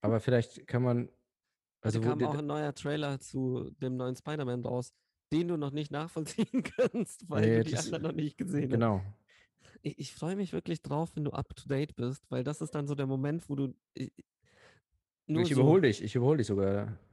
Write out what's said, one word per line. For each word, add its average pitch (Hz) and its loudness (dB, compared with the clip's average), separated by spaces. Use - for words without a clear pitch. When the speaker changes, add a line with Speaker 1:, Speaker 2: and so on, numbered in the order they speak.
Speaker 1:
Aber 110 2
vielleicht - 0
kann 123 0
man, 120 2
Speaker 2:
Heute - -20
Speaker 1:
also 110 0
wo 113 4
Speaker 2:
kam 123 2
Speaker 1:
der 120 2
Speaker 2:
auch 147 0
ein 151 -4
neuer 147 -2
Trailer 143 -4
zu 127 -4
dem 127 -2
neuen 127 -4
Spider-Man 127 -4
raus, 123 -4
den 170 2
du 175 0
noch 143 -2
nicht 147 -6
nachvollziehen 160 -4
<laughs> - -4
kannst, 226 -2
weil 135 2
Speaker 1:
Nee, 113 6
Speaker 2:
du 113 4
die - -4
Speaker 1:
das, - -2
Speaker 2:
anderen 160 -4
noch 160 -2
nicht 156 -4
gesehen 147 -2
hast. 123 -2
Speaker 1:
genau. 113 2
Speaker 2:
Ich, - -8
ich 143 -12
freue 170 -4
mich 196 -4
wirklich 165 -4
drauf, 147 -4
wenn 151 -4
du 147 -2
up - -6
to - -18
date 139 -2
bist, 127 -6
weil 127 -2
das 147 -4
ist 156 -8
dann 147 -2
so 143 0
der 139 -2
Moment, 139 -2
wo 143 -4
du, 139 -2
ich, - -8
nur 156 2
Speaker 1:
Ich 170 4
Speaker 2:
so 127 6
Speaker 1:
überhol 156 10
dich, 123 4
ich 107 -6
überhol 131 4
dich 120 2
sogar. 101 0